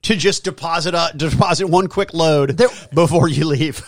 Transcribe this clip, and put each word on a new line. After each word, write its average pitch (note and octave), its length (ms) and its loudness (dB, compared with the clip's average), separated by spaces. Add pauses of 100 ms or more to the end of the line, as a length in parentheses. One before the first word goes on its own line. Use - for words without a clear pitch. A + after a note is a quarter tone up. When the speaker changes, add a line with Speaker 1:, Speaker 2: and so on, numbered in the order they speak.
Speaker 1:
To A3 120 0
just F#3+ 300 0
deposit E3+ 500 -4
a, E3+ 220 0
deposit D#3+ 500 0
one F3+ 220 2
quick G3 260 -4
load D3+ 360 2
Speaker 2:
There A#3 180 2 (260)
Speaker 1:
before E3 320 4
you D3+ 200 0
leave. D3 420 -2